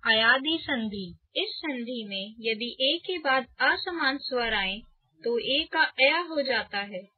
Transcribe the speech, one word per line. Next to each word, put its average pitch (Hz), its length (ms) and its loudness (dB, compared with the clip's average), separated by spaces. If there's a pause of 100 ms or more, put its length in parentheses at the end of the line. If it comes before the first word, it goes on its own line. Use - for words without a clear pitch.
अयादि 247 540 4
संधि, 214 460 -4 (300)
इस 403 180 -2
संधि 247 540 -6
में 202 320 -8
यदि 226 280 -2 (140)
ए 285 140 2 (100)
के 370 140 -4
बाद 262 260 2 (160)
असमान 302 560 0
स्वर 240 360 -2
आए 196 220 -2 (460)
तो 233 160 0
ए 285 340 0
का 320 100 4
अय 302 360 4 (100)
हो 311 140 0
जाता 233 420 -2
है। 202 160 -10 (180)